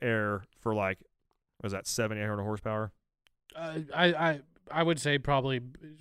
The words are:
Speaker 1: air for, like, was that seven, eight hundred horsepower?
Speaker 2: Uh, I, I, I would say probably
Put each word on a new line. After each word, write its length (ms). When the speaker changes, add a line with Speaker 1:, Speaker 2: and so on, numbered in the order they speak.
Speaker 1:
air 420
for, 140
like, 260
was 120
that 140
seven, 300
eight 100
hundred 160
horsepower? 480
Speaker 2:
Uh, 240
I, 200
I, 280
I 120
would 160
say 180
probably 420